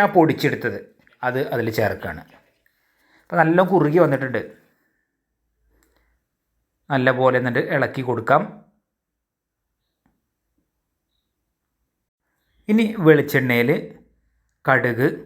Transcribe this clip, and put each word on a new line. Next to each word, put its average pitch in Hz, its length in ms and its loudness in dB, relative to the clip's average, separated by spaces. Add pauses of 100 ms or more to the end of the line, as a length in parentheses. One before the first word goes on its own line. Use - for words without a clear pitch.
ആ - 20 4 (100)
പൊടിച്ചെടുത്തത് 123 640 2 (480)
അത് 127 140 -4 (140)
അതിൽ 117 120 -2 (120)
ചേർക്കുകയാണ്. 98 440 -6 (1000)
അപ്പോൾ - 180 -6
നല്ല 165 180 2 (140)
കുറുകി 160 320 2
വന്നിട്ടുണ്ട്. 127 360 -2 (2500)
നല്ലപോലെ 127 480 2
എന്നിട്ട് 127 220 -2 (120)
ഇളക്കി 131 340 -4
കൊടുക്കാം. 123 340 0 (4000)
ഇനി 220 160 2 (200)
വെളിച്ചെണ്ണയിൽ 131 600 2 (1000)
കടുക്, 123 400 0 (180)